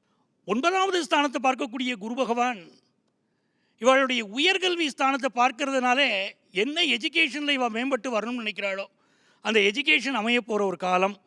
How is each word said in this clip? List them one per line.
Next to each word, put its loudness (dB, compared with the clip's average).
ஒன்பதாவது 0
ஸ்தானத்தை 0
பார்க்கக்கூடிய -2
குரு -8
பகவான் -2
இவளுடைய 4
உயர்கல்வி 0
ஸ்தானத்தை -2
பார்க்கறதுனால 2
என்ன -2
எஜுகேஷன்ல 0
இவ 0
மேம்பட்டு -4
வரணும்னு -4
நினைக்கிறாளோ -6
அந்த 4
எஜுகேஷன் 2
அமைய 2
போற -2
ஒரு -2
காலம். 2